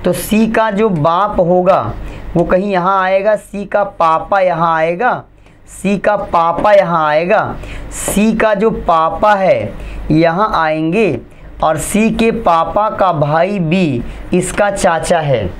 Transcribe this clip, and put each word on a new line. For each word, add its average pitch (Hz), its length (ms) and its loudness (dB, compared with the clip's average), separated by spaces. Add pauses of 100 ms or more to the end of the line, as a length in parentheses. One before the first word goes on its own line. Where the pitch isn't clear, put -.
तो 180 100 2
सी 214 340 0
का 220 240 0
जो 208 180 0
बाप 170 500 0
होगा 180 420 4 (540)
वो 170 80 2
कहीं 185 280 0
यहाँ 190 320 0
आएगा, 196 320 2
सी 202 300 -10
का 202 180 0
पापा 170 560 0
यहाँ 170 360 2
आएगा, 170 480 0 (480)
सी 196 260 -2
का 208 180 0
पापा 185 580 0
यहाँ 170 340 2
आएगा, 160 480 0 (380)
सी - 420 0
का 220 180 2
जो 208 160 2
पापा 170 680 2
है 147 380 0 (380)
यहाँ 165 440 2
आएंगे 160 640 0 (440)
और 156 140 2
सी 208 340 0
के 226 220 0
पापा 202 560 0
का 190 240 0
भाई 160 460 0
बी 160 420 0 (320)
इसका 185 380 0
चाचा 175 480 0
है। 135 240 0 (160)